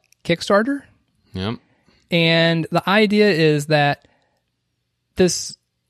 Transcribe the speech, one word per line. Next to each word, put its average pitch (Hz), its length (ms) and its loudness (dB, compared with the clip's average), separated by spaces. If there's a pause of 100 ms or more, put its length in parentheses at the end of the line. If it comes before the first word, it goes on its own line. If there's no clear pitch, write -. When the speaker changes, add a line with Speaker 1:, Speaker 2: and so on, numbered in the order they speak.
(240)
Speaker 1:
Kickstarter. 220 580 -2 (500)
Speaker 2:
Yep. 98 240 -6 (540)
Speaker 1:
And 165 600 0
the 170 180 -4
idea 208 420 2
is 156 360 0
that 147 400 0 (1120)
this - 400 -2 (340)